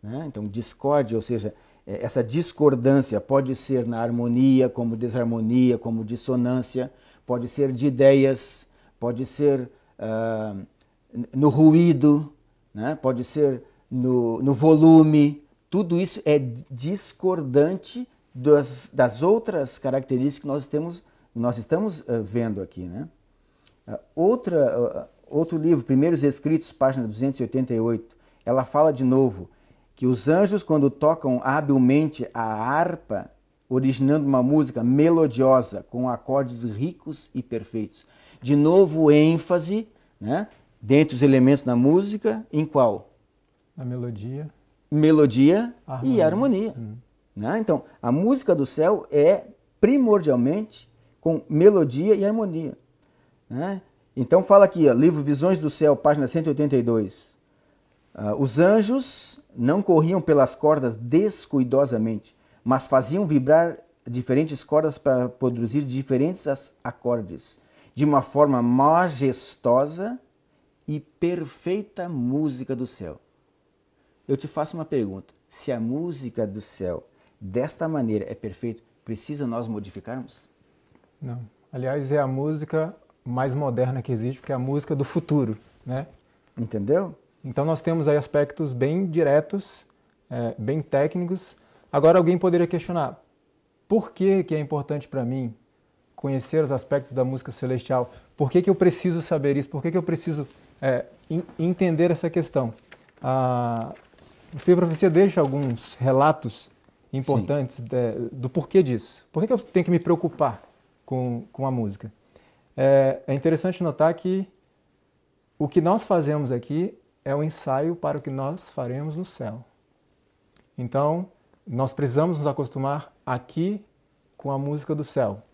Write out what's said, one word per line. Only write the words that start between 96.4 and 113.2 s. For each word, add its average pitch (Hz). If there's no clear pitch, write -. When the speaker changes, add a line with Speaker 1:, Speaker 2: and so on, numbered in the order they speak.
Speaker 2:
os 135
aspectos 135
da 131
música 131
celestial? 127
Por 139
que 180
que 180
eu 190
preciso 175
saber 143
isso? 143
Por 143
que 170
que 165
eu 175
preciso, 160
é, 131
en-, 165
entender 175
essa 165
questão? 139
A, 123
o 160
Espírito 180
e -
Profecia 170
deixa 190
alguns 135
relatos 135
importantes 135
Speaker 1:
Sim. 120
Speaker 2:
de, 117
do 131
porquê 185
disso. 123
Por 160
que 214
que 262
eu 220
tenho 185
que 170
me 175
preocupar 160
com, 123
com 135
a 131
música? 107
É, 135